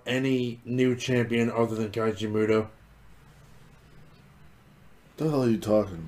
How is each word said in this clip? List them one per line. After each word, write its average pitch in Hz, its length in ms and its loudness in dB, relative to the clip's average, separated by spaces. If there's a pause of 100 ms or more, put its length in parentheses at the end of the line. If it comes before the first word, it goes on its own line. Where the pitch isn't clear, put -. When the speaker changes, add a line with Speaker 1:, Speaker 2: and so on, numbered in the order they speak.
Speaker 1:
any 123 560 -2
new 123 320 0
champion 117 560 0
other 113 240 0
than 110 140 -2
Kaiji 107 420 -2
Muto? 107 360 2 (2500)
Speaker 2:
The 156 120 -2
hell 139 140 2
are 120 60 4
you 113 80 2
talking 107 380 2 (120)